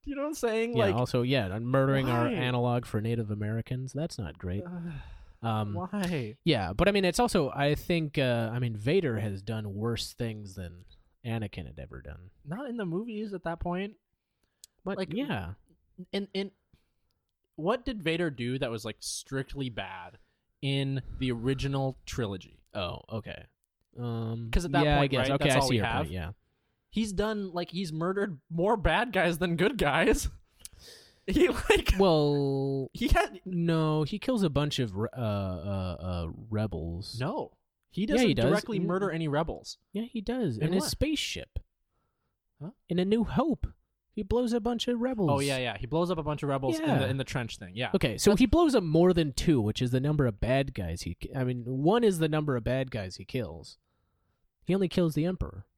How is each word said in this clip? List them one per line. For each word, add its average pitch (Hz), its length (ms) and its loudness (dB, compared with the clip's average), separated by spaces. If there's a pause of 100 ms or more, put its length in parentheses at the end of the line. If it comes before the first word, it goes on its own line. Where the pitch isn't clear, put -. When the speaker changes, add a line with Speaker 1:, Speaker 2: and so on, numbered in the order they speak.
Speaker 1:
Do - 80 -10
you 277 60 -4
know 277 60 -4
what 294 60 -2
I'm 320 60 -4
saying? 233 420 0
Speaker 2:
Yeah, 208 100 4
Speaker 1:
Like, 101 100 2
Speaker 2:
also, 123 260 2
yeah, 127 320 2
and 113 140 -4
murdering 135 400 4
our 120 160 2
Speaker 1:
why? 123 80 0
Speaker 2:
analog 123 540 0
for 110 140 -2
Native 113 300 -2
Americans. 113 640 -4
That's 151 260 -6
not 85 180 -8
great. 92 280 -4
Speaker 1:
Uh, 170 840 -10
Speaker 2:
Um, 107 280 -2
Speaker 1:
why? 175 680 -4
Speaker 2:
yeah, 101 300 2
but 165 160 4
I - 20 4
mean, 202 140 2
it's 175 160 2
also, 185 340 4
I 143 220 2
think, 160 420 -2
uh, 117 340 2
I 117 60 -4
mean, 120 180 -2
Vader 127 440 2
has 101 220 -4
done 107 340 -6
worse 110 360 -2
things 107 440 -8
than 87 300 -12 (380)
Anakin 113 420 -4
had 76 120 -14
ever - 240 -12
done. 87 280 -16 (140)
Speaker 1:
Not 220 240 -8
in 240 100 -6
the 208 60 -2
movies 208 480 -6
at 185 120 -10
that 165 160 -4
point. 185 340 -4 (920)
Speaker 2:
But, 196 140 -4
Speaker 1:
Like, 175 140 -4
Speaker 2:
yeah. 165 380 -4 (640)
Speaker 1:
in, 202 220 -4
in, 196 160 -4 (1040)
what 214 280 -2
did 220 180 -6
Vader 165 280 0
do 123 280 -4
that 131 120 -2
was, 113 160 -6
like, 107 140 -8
strictly 135 680 -6
bad 92 480 -10 (460)
in 135 400 0 (160)
the 127 140 0
original 135 720 -2
trilogy? 101 520 -6 (160)
Speaker 2:
Oh, 92 260 -6 (120)
okay. - 320 -10 (540)
Um, 117 520 -6
Speaker 1:
'Cause 175 140 2
at 139 80 -4
that 156 120 4
Speaker 2:
yeah, 147 140 4
Speaker 1:
point, 143 140 4
Speaker 2:
I 135 40 2
guess. 127 120 2
Speaker 1:
right, 139 60 2
Speaker 2:
Okay, 143 160 0
Speaker 1:
that's 131 60 4
Speaker 2:
I - 40 6
Speaker 1:
all 135 80 2
Speaker 2:
see 139 60 2
Speaker 1:
we - 20 4
Speaker 2:
your 104 100 2
Speaker 1:
have. 120 180 0
Speaker 2:
point, 156 80 -8
yeah. 87 180 -6 (580)
Speaker 1:
He's 214 240 -2
done, 208 400 -2
like, 175 180 -4
he's 170 220 -4
murdered 180 560 -2
more 180 280 2
bad 196 360 0
guys 180 260 2
than 170 180 0
good 214 220 2
guys. 185 560 4
<laughs> - 40 -18 (880)
He, 302 220 6
like, - 480 4
Speaker 2:
Well, 143 960 4
Speaker 1:
he - 140 -2
had - 380 4
Speaker 2:
no, 165 580 2
he 151 160 -2
kills 240 240 0
a 165 80 4
bunch 143 300 0
of 107 160 -2
re-, 110 200 -2
uh, 135 40 -6
uh, 95 800 -2
uh, 87 260 -4 (220)
rebels. 92 720 -4
Speaker 1:
No. - 320 -4 (380)
He - 100 -6
Speaker 2:
Yeah, 214 140 0
Speaker 1:
doesn't 247 140 6
Speaker 2:
he 143 60 4
does. - 160 2
Speaker 1:
directly 208 300 0
Speaker 2:
Mm. 175 60 0
Speaker 1:
murder 185 260 0
any 165 160 -2
rebels. 147 500 -2 (140)
Speaker 2:
Yeah, 214 120 -4
he 240 180 -6
does. 208 340 -2
Speaker 1:
In 156 120 0
Speaker 2:
In 170 40 2
his 190 120 2
Speaker 1:
what? - 60 -4
Speaker 2:
spaceship. - 720 -4 (1000)
Speaker 1:
Huh? 156 100 -10 (180)
Speaker 2:
In 175 100 0
A 180 60 2
New 220 180 4
Hope. 196 460 0 (440)
He 214 120 -6
blows 226 280 0
a 240 80 2
bunch 233 280 -2
of 247 120 0
rebels. 220 320 2
Speaker 1:
Oh, 139 60 4
yeah, 139 200 0
yeah. 117 200 -2
He - 80 -6
blows 165 240 0
up 175 80 0
a 160 60 -4
bunch 147 180 -4
of 143 60 -2
rebels 139 320 0
in 320 80 0
Speaker 2:
Yeah. 233 100 4
Speaker 1:
the, 135 100 2
in 135 80 -2
the 135 80 -2
trench - 340 -6
thing. 92 180 -14
Yeah. 120 180 -4
Speaker 2:
Okay, 143 240 2
so - 140 6
Speaker 1:
That's 208 80 4
Speaker 2:
he 254 60 8
blows 302 280 4
up 220 80 6
more 170 300 6
than 160 200 2
two, - 280 4
which 107 200 0
is 123 120 2
the 127 80 2
number 147 260 2
of 104 140 -2
bad 131 340 0
guys 85 280 -4
he 85 120 -6
ki-, - 220 -12
I 131 80 0
mean, 123 200 -2
one 147 380 2
is 196 160 4
the 160 100 2
number 151 280 0
of 113 80 -4
bad 131 260 0
guys 95 260 -8
he 95 80 -14
kills. 98 540 -8 (840)
He 170 100 2
only 196 140 2
kills 170 260 2
the 156 120 0
Emperor. 98 380 -6 (140)